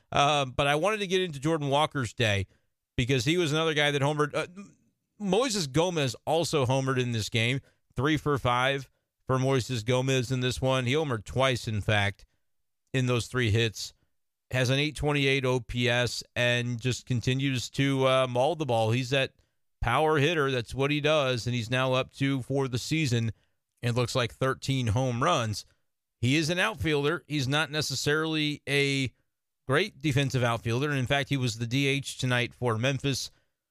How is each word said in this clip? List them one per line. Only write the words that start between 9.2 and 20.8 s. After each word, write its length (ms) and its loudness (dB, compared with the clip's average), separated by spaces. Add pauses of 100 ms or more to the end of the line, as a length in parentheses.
for 100 2
Moises 480 0
Gomez 460 0
in 80 0
this 200 -2
one. 280 0
He 60 2
homered 320 -2
twice, 420 0
in 140 -2
fact, 440 0 (640)
in 140 0
those 220 0
three 240 0
hits. 420 -2 (560)
Has 200 0
an 100 2
eight 160 -2
twenty-eight 500 0
O 140 2
P 300 -2
S 340 0 (100)
and 460 0
just 260 -4
continues 640 -2
to, 360 2
uh, 200 4
maul 280 0
the 100 -4
ball. 260 2
He's 180 0
that 240 0 (480)
power 380 2
hitter. 320 2
That's 220 -4
what 160 0